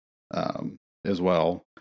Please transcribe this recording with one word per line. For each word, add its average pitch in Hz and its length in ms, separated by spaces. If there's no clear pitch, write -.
um, - 440
as 95 160
well. 87 440